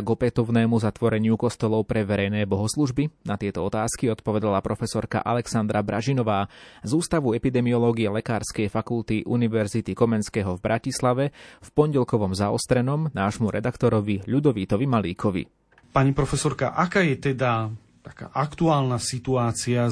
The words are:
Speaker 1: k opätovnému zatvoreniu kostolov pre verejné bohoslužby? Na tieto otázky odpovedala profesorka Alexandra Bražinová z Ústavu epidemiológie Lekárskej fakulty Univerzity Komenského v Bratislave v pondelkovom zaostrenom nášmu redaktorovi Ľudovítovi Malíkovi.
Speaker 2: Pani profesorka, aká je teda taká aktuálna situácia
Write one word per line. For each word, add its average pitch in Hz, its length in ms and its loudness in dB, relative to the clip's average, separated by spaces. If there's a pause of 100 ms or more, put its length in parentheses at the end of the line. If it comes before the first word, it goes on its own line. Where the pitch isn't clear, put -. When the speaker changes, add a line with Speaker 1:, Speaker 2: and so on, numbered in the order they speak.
Speaker 1:
k 110 80 0
opätovnému 117 640 2
zatvoreniu 110 640 2
kostolov 110 480 0
pre 110 160 0
verejné 101 400 0
bohoslužby? 120 880 0
Na 101 80 -4
tieto 98 240 -4
otázky 110 480 -2
odpovedala 107 480 0
profesorka 110 640 -2
Alexandra 110 560 -2
Bražinová 107 720 0 (320)
z 107 80 -6
Ústavu 156 400 0
epidemiológie 120 800 2
Lekárskej 104 560 -2
fakulty 110 560 -2
Univerzity 110 720 0
Komenského 110 540 0
v 90 160 -4
Bratislave 123 600 0 (360)
v - 160 -20
pondelkovom 123 560 2
zaostrenom 123 800 0
nášmu 101 400 0
redaktorovi 107 720 0
Ľudovítovi 117 640 0
Malíkovi. 95 560 0 (480)
Speaker 2:
Pani 135 160 4
profesorka, 139 640 -2
aká 180 320 2
je 135 160 0
teda 120 480 0 (320)
taká - 320 -18
aktuálna 143 640 0
situácia 120 960 -2